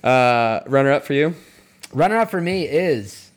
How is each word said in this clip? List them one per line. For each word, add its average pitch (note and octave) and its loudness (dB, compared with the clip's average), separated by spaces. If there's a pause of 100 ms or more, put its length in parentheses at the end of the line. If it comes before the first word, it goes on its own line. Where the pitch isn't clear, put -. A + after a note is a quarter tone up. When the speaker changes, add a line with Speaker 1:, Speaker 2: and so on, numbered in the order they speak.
Speaker 1:
Uh, B2 2
runner-up C#3 2
for C#3+ -4
you? D3+ 0 (580)
Speaker 2:
Runner-up G#3 0
for F3+ -4
me F3 -4
is C#3 -4